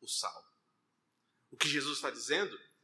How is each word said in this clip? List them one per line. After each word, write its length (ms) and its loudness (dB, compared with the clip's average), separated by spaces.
o 60 -18
sal." 380 -4
O 60 -18
que 120 4
Jesus 280 2
está 140 -2
dizendo 480 0